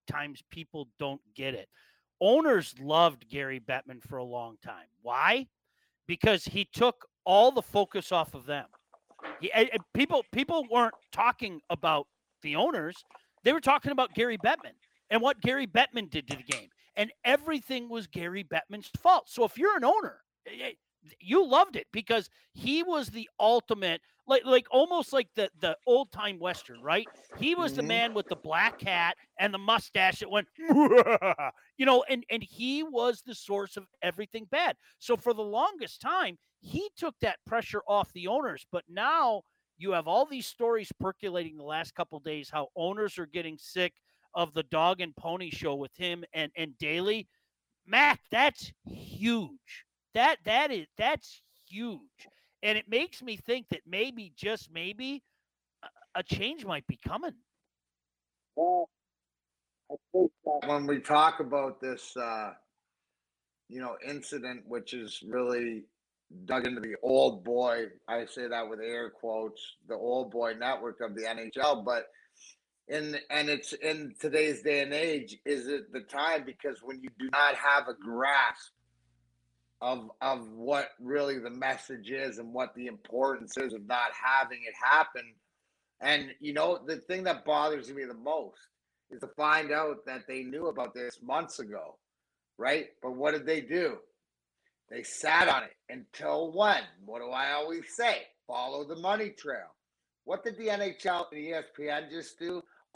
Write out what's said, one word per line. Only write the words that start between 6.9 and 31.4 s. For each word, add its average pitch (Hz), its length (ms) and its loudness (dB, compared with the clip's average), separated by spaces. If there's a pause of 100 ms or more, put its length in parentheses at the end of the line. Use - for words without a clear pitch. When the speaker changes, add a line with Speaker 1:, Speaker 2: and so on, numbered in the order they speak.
Speaker 1:
all 208 260 10
the 254 120 2
focus 196 500 0
off 160 220 2
of 127 100 -16
them. 143 220 -6 (720)
He, 180 120 -4
and, 220 200 6
and 196 80 -2 (140)
people, 285 360 4
people 277 400 0
weren't 233 220 4 (200)
talking 208 580 0
about 156 360 0 (360)
the 147 140 -4
owners. 180 460 0 (400)
They 262 120 6
were 330 60 0
talking 277 320 2
about 262 200 0
Gary 233 240 0
Bettman 220 400 -2 (320)
and 226 140 2
what 262 180 2
Gary 262 260 0
Bettman 220 440 2
did 143 180 -6
to 143 80 -6
the 131 60 -18
game. 131 260 -4 (260)
And 214 160 -2 (140)
everything 269 640 0
was 226 180 -6
Gary 180 380 -6
Bettman's 180 540 -6
fault. 349 320 6
So 233 160 2
if - 100 -8
you're 381 220 4
an 247 60 0
owner, 370 360 2 (260)
eh, 175 40 -12 (120)
eh, 247 100 -6 (460)
you 240 280 4
loved 277 300 4
it 139 140 -6
because 226 380 -2 (240)
he 269 300 -2
was 320 260 -2
the 214 220 -12 (100)
ultimate, 202 640 2 (240)
like, 254 180 4
like, 254 260 6
almost 320 440 4
like 254 200 2
the, 208 140 0 (120)
the 165 140 0 (120)
old 254 260 4
time 202 260 -6
Western, 160 440 -6
right? 170 260 0 (300)
He 311 160 2
was 339 180 0
the - 80 -2
Speaker 2:
Mm-hmm. 151 80 -2
Speaker 1:
man 226 260 2
with 208 140 -2
the 170 80 -4
black 180 460 0
hat 175 340 2 (220)
and 202 140 2
the 196 60 -6
mustache 196 600 2
that 190 120 -8
went, 202 220 0
<laughs> - 60 -20 (1200)